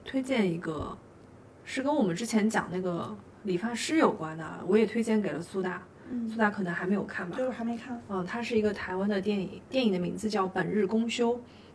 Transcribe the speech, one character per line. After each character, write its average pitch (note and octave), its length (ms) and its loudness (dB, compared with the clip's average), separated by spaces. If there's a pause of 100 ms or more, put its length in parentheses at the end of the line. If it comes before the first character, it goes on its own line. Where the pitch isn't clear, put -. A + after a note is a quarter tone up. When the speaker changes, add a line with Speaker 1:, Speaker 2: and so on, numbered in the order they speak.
Speaker 1:
推 C4+ 200 -2
荐 A#3+ 280 2
一 E3 100 0
个， D#3+ 360 -6 (680)
是 - 200 -4
跟 C#4+ 120 2
我 C4+ 80 4
们 E3+ 140 2
之 A#3 80 -4
前 A3 240 4
讲 G#3+ 240 0
那 F#3 80 -2
个 F3+ 340 -2 (280)
理 F#3 160 0
发 A#3 160 -4
师 D#4 240 0
有 A3 120 8
关 D#3+ 280 -4
的， D#3+ 280 -10
我 G3+ 120 6
也 A3+ 80 6
推 A3+ 160 0
荐 A3 180 2
给 F#3 100 0
了 D3+ 120 -4
苏 F#3+ 200 -4
大。 F3+ 200 -4 (280)
Speaker 2:
嗯。 A#3+ 160 -4
Speaker 1:
苏 A3 120 -6
大 G#3+ 120 4
可 G3+ 120 -4
能 F3 100 -2
还 F3+ 140 -4
没 G3+ 80 2
有 G3 100 0
看 - 240 -6
吧。 E3+ 80 -8
Speaker 2:
对， B3+ 100 0
我 B3+ 60 -2
还 A#3+ 100 -8
没 A#3 140 -4
看。 A#3+ 320 -10
Speaker 1:
嗯， F#3 160 -2
它 A#3 180 -4
是 A3+ 140 0
一 G#3+ 60 4
个 G#3 100 4
台 F#3 240 -4
湾 G3 100 0
的 G3+ 140 2
电 G3+ 180 0
影， F3 300 -4
电 C4 160 2
影 G#3 80 6
的 F3+ 60 2
名 F3 180 -2
字 G#3 140 -2
叫 G3+ 180 0
《本 F3 220 -2
日 G3 160 2
公 A3 200 2
休》， A#3 280 2 (400)